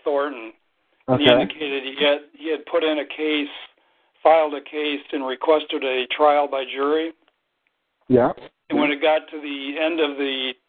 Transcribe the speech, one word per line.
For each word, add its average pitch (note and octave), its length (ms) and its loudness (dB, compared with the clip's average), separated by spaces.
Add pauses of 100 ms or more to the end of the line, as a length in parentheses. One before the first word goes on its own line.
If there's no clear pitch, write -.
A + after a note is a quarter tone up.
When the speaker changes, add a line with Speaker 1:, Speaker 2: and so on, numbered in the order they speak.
Speaker 1:
Thornton. C#3 500 -4 (560)
And C3 120 2
he C#3+ 80 4
Speaker 2:
Okay. B2 140 6
Speaker 1:
indicated C#3 420 -6
he C3+ 200 -4
had, C#3+ 160 2 (120)
he D3 180 -10
had D3+ 160 -6
put E3 180 -2
in D#3 140 0
a C#3 60 -4
case, D3+ 460 -4 (720)
filed D#3 320 6
a C#3 60 -8
case, D3 420 -6 (100)
and C#3 140 -4
requested D3+ 580 0
a B2+ 220 -2
trial D3 420 4
by C3+ 160 -4
jury. D3 480 -2 (960)
Speaker 2:
Yeah. B2+ 240 4 (380)
Speaker 1:
And D3 80 0
when D3 120 2
it C#3 100 -4
got D#3 280 2
to D#3 120 -12
the C#3+ 380 -8
end D#3+ 220 -2
of C#3+ 160 0
the C3 380 -4 (140)